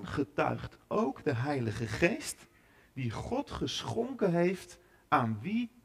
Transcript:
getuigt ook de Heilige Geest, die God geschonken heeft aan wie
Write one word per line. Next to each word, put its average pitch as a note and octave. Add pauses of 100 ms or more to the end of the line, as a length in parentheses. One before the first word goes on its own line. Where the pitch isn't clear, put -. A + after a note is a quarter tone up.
getuigt C3+ (100)
ook -
de C#3+
Heilige A#2
Geest, F3 (460)
die A#2+
God A#3+
geschonken A3
heeft F3 (340)
aan A#2
wie A3+ (140)